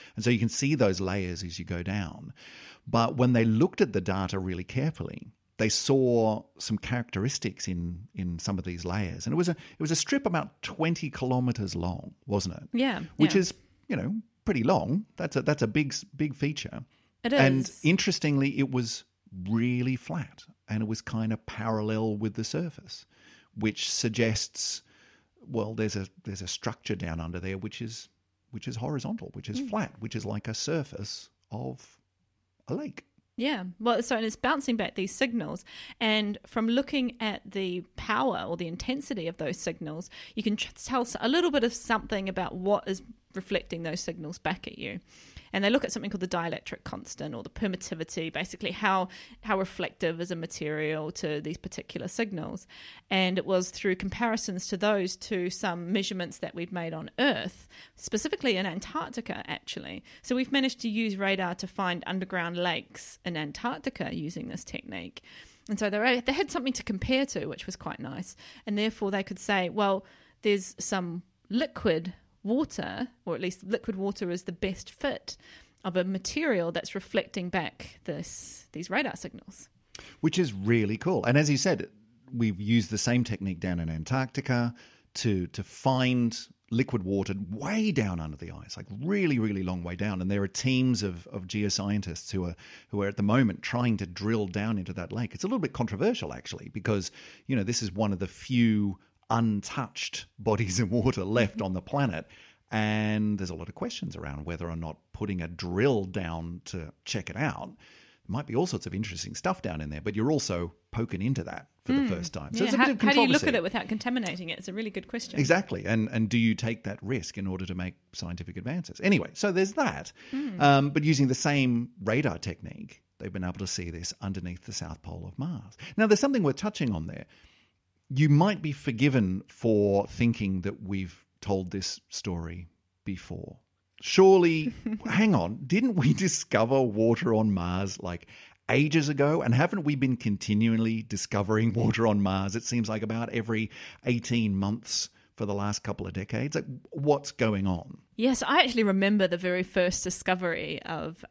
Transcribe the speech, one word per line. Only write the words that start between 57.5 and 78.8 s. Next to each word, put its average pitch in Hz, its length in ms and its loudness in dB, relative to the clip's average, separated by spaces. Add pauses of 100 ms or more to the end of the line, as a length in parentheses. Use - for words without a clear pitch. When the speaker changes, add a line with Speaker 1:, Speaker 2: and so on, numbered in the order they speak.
Speaker 2:
specifically 240 640 -2
in 190 80 0
Antarctica, 226 800 -6
actually. - 560 -10 (200)
So 254 120 0
we've 262 160 0
managed 269 300 2
to 233 80 -2
use 214 280 0
radar 190 380 0
to 190 120 -8
find 180 400 -2
underground 180 500 -4
lakes - 640 -4
in 175 140 -4
Antarctica 151 800 -6
using 160 320 -6
this - 160 -10
technique. - 580 -12 (480)
And 208 80 -2
so 214 140 0
they 208 80 0
were, 254 200 4
they 262 140 -2
had 294 160 0
something 262 240 -2
to - 100 -6
compare 262 440 0
to, - 180 -4
which - 220 -8
was 190 80 -8
quite - 240 -10
nice. - 360 -10 (300)
And 202 100 -2
therefore 214 360 0
they 196 120 0
could 190 160 -8
say, 185 300 0
"Well, 196 340 2 (380)
there's 202 380 0
some 180 420 -4 (300)
liquid 185 640 0 (320)
water, 233 640 -2 (160)
or 170 120 -4
at - 40 -6
least 180 240 -6
liquid 220 320 -2
water 196 340 -4
is 175 140 -4
the - 80 -8
best 190 400 -6
fit - 460 -6 (480)
of 180 100 -2
a 185 80 4
material 190 720 0
that's - 200 -6
reflecting - 540 -4
back - 560 -6
this, - 720 -10
these 160 160 -10